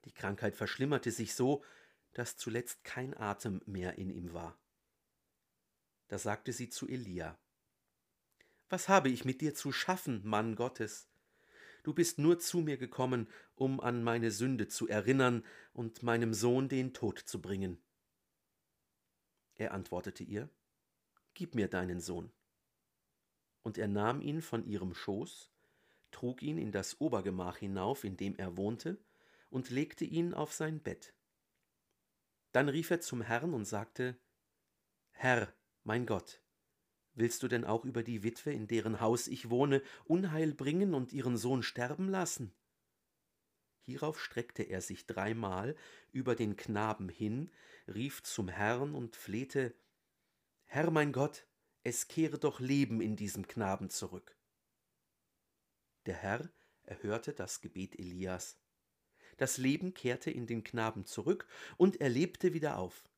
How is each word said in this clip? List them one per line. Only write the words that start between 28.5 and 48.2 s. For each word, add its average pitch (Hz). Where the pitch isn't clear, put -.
wohnte, 117
und 127
legte 151
ihn 170
auf 147
sein 156
Bett. -
Dann 143
rief 156
er 170
zum 120
Herrn 123
und 107
sagte: 123
"Herr, 123
mein 117
Gott, 107
willst 120
du 120
denn 117
auch 113
über 120
die 113
Witwe, 117
in 110
deren 110
Haus 117
ich 120
wohne, 135
Unheil 160
bringen 165
und 127
ihren 123
Sohn 120
sterben 147
lassen?" 170
Hierauf 147
streckte -
er 92
sich -
dreimal 107
über 123
den 107
Knaben 104
hin, 113
rief 113